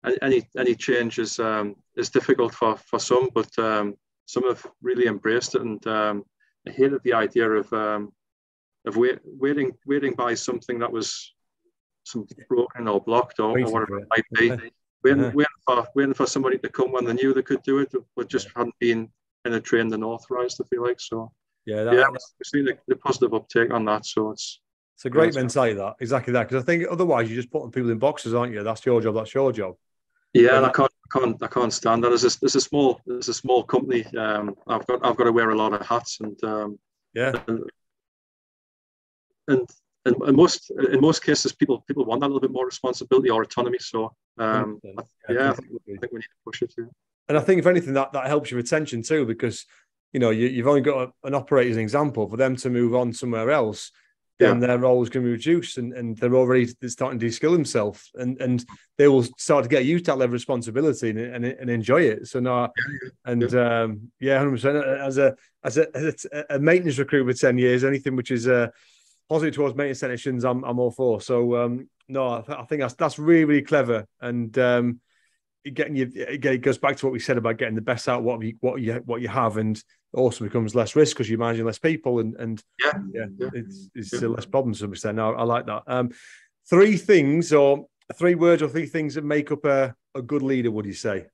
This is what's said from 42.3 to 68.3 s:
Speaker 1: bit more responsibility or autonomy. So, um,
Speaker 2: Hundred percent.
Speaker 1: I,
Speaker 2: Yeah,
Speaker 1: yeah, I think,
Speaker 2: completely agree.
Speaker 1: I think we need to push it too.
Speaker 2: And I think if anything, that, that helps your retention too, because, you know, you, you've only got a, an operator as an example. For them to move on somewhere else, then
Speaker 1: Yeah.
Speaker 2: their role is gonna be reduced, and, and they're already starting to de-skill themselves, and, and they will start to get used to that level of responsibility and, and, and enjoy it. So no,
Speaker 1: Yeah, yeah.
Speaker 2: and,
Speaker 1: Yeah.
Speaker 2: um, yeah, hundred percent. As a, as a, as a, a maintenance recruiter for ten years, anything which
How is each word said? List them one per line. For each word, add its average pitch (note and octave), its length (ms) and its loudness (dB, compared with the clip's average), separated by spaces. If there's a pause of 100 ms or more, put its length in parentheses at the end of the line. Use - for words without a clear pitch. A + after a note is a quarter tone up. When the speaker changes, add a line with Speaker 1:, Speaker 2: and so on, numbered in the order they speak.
Speaker 1:
bit C3 120 -2
more B2+ 140 -4
responsibility B2+ 640 0
or A2+ 120 2
autonomy. B2 380 -4
So, A2+ 340 -6 (240)
um, A2 440 -2
Speaker 2:
Hundred - 0 -
percent. G2+ 280 -14 (200)
Speaker 1:
I, A#2 40 0
Speaker 2:
Yeah, A#2+ 60 0
Speaker 1:
yeah, C3 100 2
I - 40 0
think, - 160 -10
Speaker 2:
completely - 240 -14
agree. - 20 -10
Speaker 1:
I G2 40 -16
think - 140 -10
we A#2 60 -10
need A2+ 40 -12
to - 60 -20 (160)
push - 160 -10
it A#2 140 -6
too. A#2 140 -10 (380)
Speaker 2:
And D3+ 100 0
I D3 40 2
think F#3 180 4
if E3+ 80 -2
anything, F3 260 2
that, C3+ 200 -2
that C3 140 -4
helps C#3+ 240 -2
your B2 60 -4
retention B2 460 -4
too, D3+ 220 0
because, A2+ 400 -6 (480)
you C3+ 60 -2
know, A#2+ 100 4
you, A2 180 2
you've B2+ 200 -2
only C#3+ 140 4
got C3 280 -2
a, - 180 -16
an C#3 80 -4
operator C3 360 2
as A2+ 60 -2
an A2+ 60 0
example. A#2+ 460 -2
For G#2+ 80 -8
them C3 200 2
to B2+ 120 -6
move A#2+ 260 2
on B2 180 0
somewhere A#2 380 -4
else, A#2 400 -2 (480)
then A#2+ 220 6
Speaker 1:
Yeah. B2 60 2
Speaker 2:
their B2 120 2
role B2 240 4
is A2+ 60 -2
gonna B2+ 160 -2
be A#2+ 80 0
reduced, E3 440 -2
and, B2 160 -8
and A#2+ 240 -8
they're B2 180 2
already B2+ 300 6 (220)
starting B2+ 320 -4
to A2+ 80 -2
de-skill D3+ 240 0
themselves, A#2+ 640 0
and, B2+ 260 -6
and B2 240 0 (320)
they C#3+ 120 8
will C3+ 140 6 (140)
start C#3+ 260 2
to B2 60 -6
get C3+ 160 2
used E3+ 200 0
to D#3+ 60 0
that C#3 60 0
level B2+ 140 2
of - 20 -2
responsibility A#2+ 760 -2
and, G#2+ 100 -4
and, A#2+ 260 -8
and B2+ 240 -6
enjoy A#2+ 340 2
it. A2+ 240 0
So C3+ 120 -6
no, B2 220 0
Speaker 1:
Yeah, A#2+ 60 0 (360)
yeah. B2+ 280 -12
Speaker 2:
and, A#2+ 200 0
Speaker 1:
Yeah. A#2+ 320 2
Speaker 2:
um, A2 280 -6 (100)
yeah, C3+ 180 2
hundred C#3+ 120 2
percent. C3+ 260 0
As C3+ 400 -2
a, C3+ 180 4 (280)
as C3 140 -2
a, D#3 180 0
as C#3+ 360 -6
a, D3 240 -8
a C#3 40 0
maintenance D#3+ 380 2
recruiter C3+ 340 0
for A#2+ 60 -2
ten B2+ 200 2
years, B2 260 4
anything C3+ 320 -2
which B2 160 -4